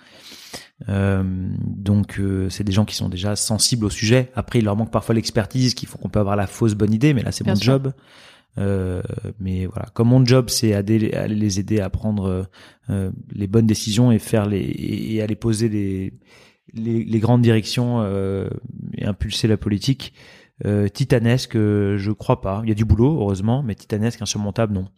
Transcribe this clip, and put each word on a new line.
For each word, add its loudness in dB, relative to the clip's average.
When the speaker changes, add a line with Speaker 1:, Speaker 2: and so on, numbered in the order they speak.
Speaker 1:
Euh, 0
donc, 0
euh, -2
c'est -6
des -2
gens 4
qui -8
sont -2
déjà -4
sensibles 0
au 2
sujet. 2
Après, -2
il 2
leur 2
manque -2
parfois 0
l'expertise 0
qui -8
font -16
qu'on -8
peut 0
avoir 0
la 0
fausse 0
bonne 2
idée, 4
mais 0
là, -2
c'est -6
Speaker 2:
Bien 0
Speaker 1:
mon 4
Speaker 2:
sûr. 4
Speaker 1:
job. 0
Euh, -2
mais -4
voilà, -8
comme 2
mon 8
job, 4
c'est 2
à 2
dé-, 2
à -2
les 0
aider 0
à -4
prendre, -2
euh, -2
les -4
bonnes 4
décisions 4
et 4
faire 0
les, 0
et, -4
et -2
à -2
les -2
poser 0
les, -4
les, -4
les 0
grandes 4
directions, 2
euh, -2
et -8
impulser -2
la 4
politique. -2
Euh, 2
titanesque, 0
euh, 2
je -2
crois 0
pas. -4
Il -4
y 4
a 2
du 0
boulot, 4
heureusement, 0
mais -4
titanesque, -4
insurmontable, -2
non. -4